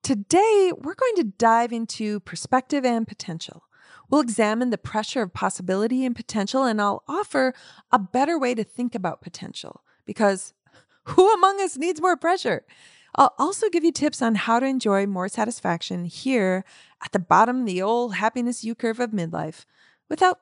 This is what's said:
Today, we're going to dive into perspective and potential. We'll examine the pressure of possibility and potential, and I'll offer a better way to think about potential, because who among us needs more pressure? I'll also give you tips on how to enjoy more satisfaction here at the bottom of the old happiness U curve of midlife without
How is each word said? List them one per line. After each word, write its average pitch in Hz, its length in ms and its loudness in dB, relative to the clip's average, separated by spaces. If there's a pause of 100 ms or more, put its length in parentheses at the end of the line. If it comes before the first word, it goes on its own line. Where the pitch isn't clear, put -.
Today, 370 720 4
we're 311 180 -10
going 494 220 0
to 339 80 2
dive 226 480 2
into 214 480 -4
perspective 262 640 -2
and 233 240 0
potential. - 560 -14 (440)
We'll 285 120 4
examine 233 500 0
the 214 80 -2
pressure - 440 -4
of 185 120 -6
possibility 196 720 -2
and 247 80 -2
potential, 220 480 -2
and 220 180 0
I'll 202 280 0
offer 269 460 0 (360)
a 254 80 4
better 269 400 0
way 247 160 0
to 220 80 -4
think 240 320 -6
about 180 260 -6
potential, - 640 -16 (240)
because 202 480 0 (520)
who 381 260 6
among 392 280 4
us 381 160 -2
needs 311 240 -4
more 349 160 4
pressure? 330 480 0 (520)
I'll - 200 2
also 392 320 -2
give 339 140 -2
you 330 80 2
tips - 320 -4
on 226 140 0
how 226 240 0
to 262 60 0
enjoy 214 400 0
more 185 220 -4
satisfaction 185 760 -4
here 190 600 0 (380)
at - 80 -12
the - 80 -2
bottom 226 440 4
of 233 40 -2
the 185 160 -2
old 233 320 0
happiness 233 480 -2
U 226 140 -6
curve 226 240 -4
of 240 100 -2
midlife 165 540 -6 (440)
without 370 340 2